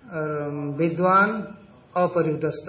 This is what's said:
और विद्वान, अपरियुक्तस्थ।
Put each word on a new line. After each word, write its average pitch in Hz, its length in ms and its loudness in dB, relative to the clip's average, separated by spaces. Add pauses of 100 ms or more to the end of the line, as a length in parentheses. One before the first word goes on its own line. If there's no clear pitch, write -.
(120)
और 156 180 -6 (480)
विद्वान, 185 520 4 (680)
अपरियुक्तस्थ। 156 720 0